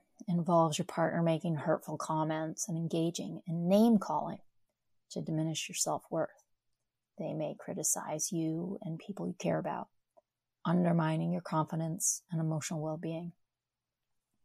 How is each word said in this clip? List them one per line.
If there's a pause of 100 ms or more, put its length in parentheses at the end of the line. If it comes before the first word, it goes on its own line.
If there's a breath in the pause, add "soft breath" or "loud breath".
(280)
involves
your
partner
making
hurtful
comments
and
engaging
in
name-calling (720)
to
diminish
your
self-worth. (720)
They
may
criticize
you
and
people
you
care
about, (800)
undermining
your
confidence
and
emotional
well-being. (1120)